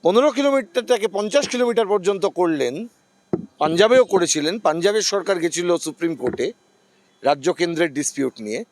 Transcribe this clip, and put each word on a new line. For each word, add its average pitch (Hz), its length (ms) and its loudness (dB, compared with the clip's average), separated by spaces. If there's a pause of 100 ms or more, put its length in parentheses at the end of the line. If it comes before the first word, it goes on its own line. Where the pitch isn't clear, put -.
পনেরো 220 300 4
কিলোমিটারটাকে 247 760 0
পঞ্চাশ 208 400 0
কিলোমিটার 233 440 0
পর্যন্ত 196 380 0
করলেন, 147 440 0 (840)
পাঞ্জাবেও 208 460 4
করেছিলেন, 165 540 0
পাঞ্জাবের 190 540 0
সরকার 196 260 -2
গেছিল 170 300 -4 (100)
সুপ্রিম 165 380 -6
কোর্টে 123 300 -4 (760)
রাজ্য 139 300 0
কেন্দ্রের 170 400 -2
ডিসপিউট 135 480 -4
নিয়ে 110 200 -8 (120)